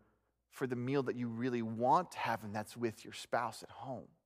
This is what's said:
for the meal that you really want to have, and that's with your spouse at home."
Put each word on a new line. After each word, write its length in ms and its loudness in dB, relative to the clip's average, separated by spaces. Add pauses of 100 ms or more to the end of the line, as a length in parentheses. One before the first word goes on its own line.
(480)
for 180 -2
the 100 0
meal 260 2
that 140 0
you 120 0
really 320 0
want 520 4
to 80 -8
have, 220 0
and 120 -6
that's 200 -4
with 300 -2
your 80 -12
spouse 500 -2
at 60 -14
home." 400 -10 (180)